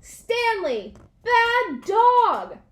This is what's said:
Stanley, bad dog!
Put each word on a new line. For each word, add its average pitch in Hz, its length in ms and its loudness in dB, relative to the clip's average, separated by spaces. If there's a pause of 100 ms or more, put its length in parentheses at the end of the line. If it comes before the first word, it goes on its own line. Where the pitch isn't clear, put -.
Stanley, 370 920 -4 (300)
bad 466 600 0
dog! 415 720 2 (140)